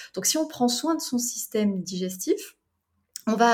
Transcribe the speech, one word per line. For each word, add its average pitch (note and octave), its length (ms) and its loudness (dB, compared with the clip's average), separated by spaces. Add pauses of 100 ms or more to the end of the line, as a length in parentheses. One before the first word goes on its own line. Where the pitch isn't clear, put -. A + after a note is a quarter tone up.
(140)
Donc, F#3+ 120 -4
si - 120 2
on D#4 100 0
prend B3 220 2
soin D#4 260 0
de D#4 60 -4
son - 160 -2
système G#3 640 -2
digestif, F#3 720 -4 (720)
on A3 80 2
va A#3 180 6